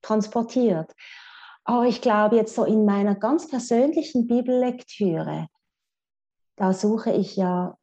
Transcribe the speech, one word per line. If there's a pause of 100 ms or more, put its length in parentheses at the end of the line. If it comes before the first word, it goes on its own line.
transportiert. (720)
Aber
ich
glaube,
jetzt
so
in
meiner
ganz
persönlichen
Bibellektüre, (1120)
da
suche
ich
ja